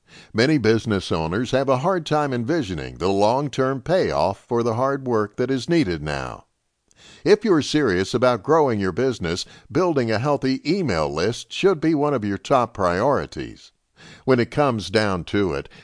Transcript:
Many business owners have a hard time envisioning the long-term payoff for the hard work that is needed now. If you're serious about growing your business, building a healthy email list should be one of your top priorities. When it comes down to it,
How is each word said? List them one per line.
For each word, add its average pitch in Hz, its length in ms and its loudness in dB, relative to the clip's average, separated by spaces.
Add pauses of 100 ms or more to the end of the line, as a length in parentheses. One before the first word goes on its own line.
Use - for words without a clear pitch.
(340)
Many 143 240 4
business 107 540 0
owners 90 400 -2
have 131 160 0
a 131 100 2
hard 175 260 -2
time 147 280 -2
envisioning 107 640 -4
the 90 140 0
long-term 131 720 0
payoff 98 580 0
for 117 240 -2
the 117 100 -2
hard 135 320 -2
work 107 300 -2
that 127 160 -2
is 127 160 -4
needed 98 340 0
now. 67 440 -8 (800)
If 202 200 4
you're 170 180 4
serious 98 500 0
about 120 300 2
growing 131 380 2
your 95 100 0
business, 95 560 -2 (240)
building 143 400 0
a 107 80 0
healthy 135 500 0
email 117 400 0
list 85 440 -4
should 180 280 2
be 160 140 2
one 147 180 0
of 113 120 -2
your 98 140 -2
top 123 360 0
priorities. 90 960 -2 (540)
When 131 160 4
it 113 100 -2
comes 117 380 0
down 95 360 0
to 101 280 0
it, 71 160 -6 (160)